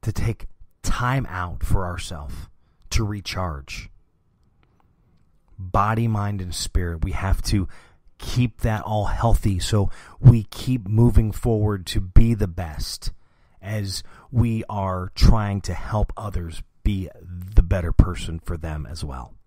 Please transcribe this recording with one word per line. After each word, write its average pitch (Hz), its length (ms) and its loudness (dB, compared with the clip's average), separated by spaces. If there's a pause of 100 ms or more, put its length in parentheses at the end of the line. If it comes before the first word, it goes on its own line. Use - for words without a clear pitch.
to 107 100 -4
take - 340 -4 (360)
time 127 440 0
out 90 360 -8
for 95 240 0
ourselves 82 480 -10 (560)
to 113 140 0
recharge. 92 840 -8 (1700)
Body, 107 500 0
mind, 104 320 -2
and 90 140 -8
spirit. 85 500 -2
We 95 80 -4
have - 300 0
to 101 260 0 (500)
keep - 420 -2
that 110 220 -2
all 107 240 -2
healthy 110 520 2
so 104 320 0 (300)
we 117 240 10
keep 123 420 -4
moving 110 460 4
forward 104 540 -2
to - 140 -2
be 113 340 8
the 104 140 0
best - 640 -8 (480)
as 101 420 -8 (280)
we 113 380 0
are 92 460 -4
trying 101 460 4
to 90 140 -8
help - 420 -4
others 87 460 -10 (200)
be 98 260 -2 (120)
the 90 420 2
better 87 300 2
person - 480 2
for 87 160 -8
them 78 300 -8
as 82 180 -10
well. 65 300 -12 (120)